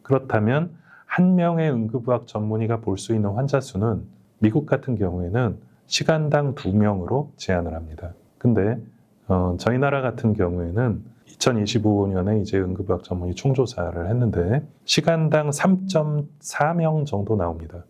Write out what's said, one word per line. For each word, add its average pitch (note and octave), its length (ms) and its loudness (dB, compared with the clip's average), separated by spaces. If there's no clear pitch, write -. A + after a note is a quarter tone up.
그렇다면 C3 680 2
한 F3+ 300 4
명의 E3+ 360 2
응급의학 A#2 560 -2
전문의가 A2 540 -2
볼 G2 160 -2
수 - 180 -4
있는 G#2 180 2
환자 C3+ 280 0
수는 G#2+ 440 -2
미국 A2+ 260 2
같은 C3 320 -2
경우에는 F2+ 640 -2
시간당 D3 720 0
두 - 200 -4
명으로 G#2 600 0
제한을 E2+ 380 -2
합니다. E2 400 -12
근데, A2+ 420 2
어, F2+ 300 2
저희 A#2+ 200 2
나라 C#3 220 2
같은 B2 320 0
경우에는 F2+ 800 -2
이천이십오 G#2+ 840 0
년에 G2 320 0
이제 G2 180 -2
응급의학 F#2 460 -2
전문의 F2+ 300 -6
총조사를 F2+ 760 -2
했는데 A2 580 0
시간당 D#3 680 2
삼 F#3 340 2
점 D3+ 420 0
사 - 320 -2
명 D#3+ 320 2
정도 G2+ 320 -2
나옵니다. E2+ 540 -6